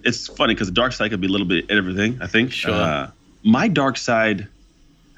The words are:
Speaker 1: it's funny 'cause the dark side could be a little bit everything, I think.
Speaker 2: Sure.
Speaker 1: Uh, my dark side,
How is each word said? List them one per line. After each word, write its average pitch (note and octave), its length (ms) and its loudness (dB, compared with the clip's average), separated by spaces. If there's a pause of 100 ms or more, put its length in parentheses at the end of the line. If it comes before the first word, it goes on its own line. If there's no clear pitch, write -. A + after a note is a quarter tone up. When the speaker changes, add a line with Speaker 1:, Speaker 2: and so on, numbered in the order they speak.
Speaker 1:
it's - 240 -2
funny A#2+ 280 0
'cause G#2+ 120 -2
the F2+ 60 -6
dark B2 200 0
side G#2+ 180 -2
could F#2+ 100 -4
be F#2+ 60 0
a F#2+ 40 0
little G2+ 160 0
bit F2 220 0
everything, G2+ 520 0
I F2+ 60 -6
think. F2+ 240 0
Speaker 2:
Sure. - 220 -4
Speaker 1:
Uh, D2+ 340 -2 (360)
my B2 240 4
dark C#3 300 0
side, A2 500 0 (720)